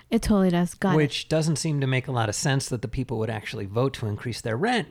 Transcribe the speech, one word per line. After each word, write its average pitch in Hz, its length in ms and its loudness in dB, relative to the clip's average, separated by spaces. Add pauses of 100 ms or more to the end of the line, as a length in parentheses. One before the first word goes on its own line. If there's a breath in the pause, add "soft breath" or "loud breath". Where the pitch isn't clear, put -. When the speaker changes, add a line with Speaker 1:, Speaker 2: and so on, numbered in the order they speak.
Speaker 1:
It 226 100 2
totally 190 300 4
does. 175 240 2
Got 190 180 0
it. 156 40 6
Speaker 2:
Which 147 320 0
doesn't 156 280 2
seem 147 240 -2
to 135 60 0
make 131 200 0
a 139 60 -4
lot 117 160 0
of - 60 -2
sense 135 340 0
that 120 140 -4
the 110 60 -4
people 127 300 -4
would 110 120 -2
actually 107 340 -6
vote 120 300 0
to 117 120 -6
increase 104 360 -6
their 113 160 -2
rent. 220 320 0